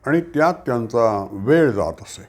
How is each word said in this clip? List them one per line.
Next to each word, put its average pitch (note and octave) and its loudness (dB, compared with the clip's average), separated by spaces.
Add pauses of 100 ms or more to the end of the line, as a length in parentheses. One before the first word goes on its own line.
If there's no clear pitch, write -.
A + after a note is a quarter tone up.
आणि D#3 0
त्यात E3 0
त्यांचा A2+ -2
वेळ B2+ 2
जात G2 -4
असे - -20